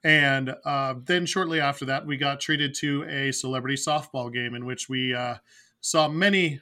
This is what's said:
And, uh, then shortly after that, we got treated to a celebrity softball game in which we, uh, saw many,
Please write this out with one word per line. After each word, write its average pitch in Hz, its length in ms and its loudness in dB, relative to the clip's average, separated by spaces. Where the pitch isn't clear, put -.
And, 139 520 6
uh, 135 300 -2
then 180 220 0
shortly 165 340 0
after 143 260 0
that, 135 200 -2
we 143 100 -2
got 139 240 0
treated 147 360 0
to 143 280 -2
a 139 280 -2
celebrity 131 440 -4
softball 135 560 -4
game 120 220 -4
in 120 100 -8
which 123 240 -8
we, 127 260 -2
uh, 123 220 -4
saw 156 260 2
many, 170 540 2